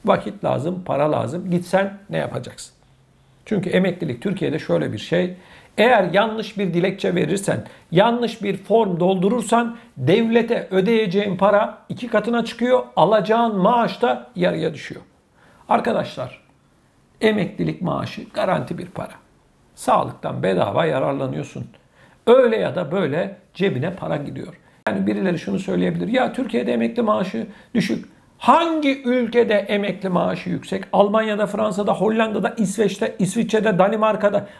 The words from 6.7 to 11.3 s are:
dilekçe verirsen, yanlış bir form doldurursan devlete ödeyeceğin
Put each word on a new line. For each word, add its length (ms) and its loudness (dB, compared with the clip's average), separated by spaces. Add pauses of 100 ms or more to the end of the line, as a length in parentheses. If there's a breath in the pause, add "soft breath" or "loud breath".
dilekçe 400 0
verirsen, 500 -2 (260 loud breath)
yanlış 520 4
bir 140 -2
form 440 2
doldurursan 760 2 (200 loud breath)
devlete 720 2
ödeyeceğin 680 2